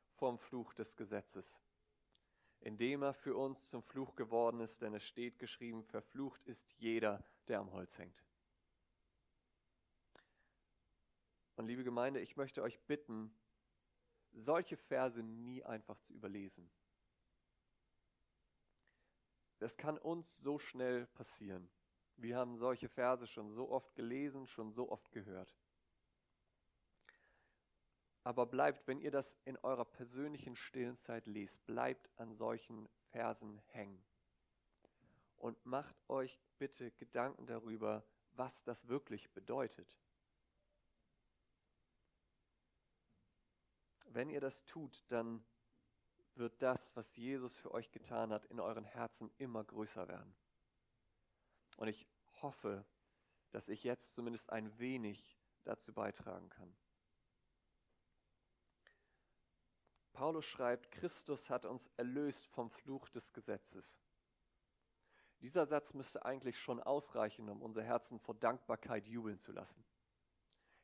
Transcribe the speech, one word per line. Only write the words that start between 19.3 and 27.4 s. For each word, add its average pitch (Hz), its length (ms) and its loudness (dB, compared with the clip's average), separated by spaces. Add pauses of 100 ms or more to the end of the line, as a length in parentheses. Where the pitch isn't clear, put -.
Das 117 180 0
kann 151 220 0
uns 170 400 -2
so 143 200 2
schnell 127 500 0
passieren. 95 600 -8 (460)
Wir 117 200 0
haben 123 200 2
solche 120 340 4
Verse 123 360 6
schon 104 240 -6
so 120 200 -2
oft 131 240 0
gelesen, 135 520 -2
schon 110 240 -6
so 117 200 0
oft - 220 -4
gehört. 95 440 -8 (2750)